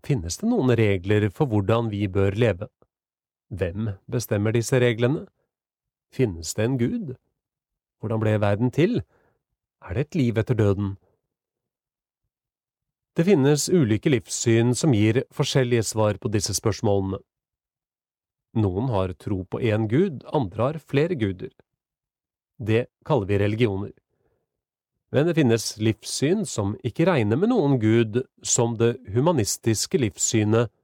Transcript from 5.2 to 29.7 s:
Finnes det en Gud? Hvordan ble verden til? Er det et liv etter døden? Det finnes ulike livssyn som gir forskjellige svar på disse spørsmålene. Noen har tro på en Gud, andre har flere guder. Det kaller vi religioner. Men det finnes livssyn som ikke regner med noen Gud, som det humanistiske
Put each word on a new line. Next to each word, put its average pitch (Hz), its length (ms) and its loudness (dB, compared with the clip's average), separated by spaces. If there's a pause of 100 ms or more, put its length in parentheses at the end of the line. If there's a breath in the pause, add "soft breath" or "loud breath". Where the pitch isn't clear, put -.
Finnes 87 460 -4
det 107 100 -2
en 131 140 -2
Gud? 160 340 -4 (880)
Hvordan 110 220 -4
ble 107 200 2
verden 104 320 0
til? 185 280 0 (840)
Er 90 100 -12
det 143 140 -4
et 180 100 -4
liv 113 240 0
etter 110 160 -2
døden? 101 380 0 (2250)
Det 170 140 0
finnes 147 400 4
ulike 143 420 2
livssyn 117 640 2
som 143 220 2
gir 110 260 2 (120)
forskjellige 123 580 0
svar 107 260 0
på 110 140 -6
disse 101 240 -2
spørsmålene. 98 640 0 (1400)
Noen 104 320 0
har 95 240 -2
tro 95 300 -6
på - 160 -8 (100)
en 107 180 0
Gud, 143 440 -2
andre 101 300 -2
har 151 200 -2
flere 160 320 -2
guder. 101 380 -6 (1040)
Det 110 300 0 (180)
kaller 117 200 0
vi 101 120 0
religioner. 104 540 -2 (1200)
Men 135 160 0
det 175 80 -2
finnes 117 380 2 (100)
livssyn 147 640 -2
som 101 300 -4 (100)
ikke 160 220 0
regner 120 300 2
med 214 120 2
noen 143 320 2
Gud, 110 400 2 (200)
som 117 360 0
det 117 160 2 (160)
humanistiske 123 880 0